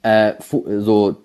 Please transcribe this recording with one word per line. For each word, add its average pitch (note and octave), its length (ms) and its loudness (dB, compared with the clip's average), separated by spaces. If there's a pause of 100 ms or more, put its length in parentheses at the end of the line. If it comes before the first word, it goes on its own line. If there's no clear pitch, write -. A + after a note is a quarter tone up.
äh, A2 360 2
fu-, - 260 -6 (140)
so G#2 460 0